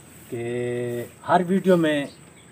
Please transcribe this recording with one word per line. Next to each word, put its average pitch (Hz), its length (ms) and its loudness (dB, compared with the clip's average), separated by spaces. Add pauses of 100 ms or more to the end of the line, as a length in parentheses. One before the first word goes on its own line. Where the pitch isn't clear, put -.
(280)
कि 120 840 -6 (140)
हर 180 200 4
वीडियो 185 320 4
में 151 320 0 (420)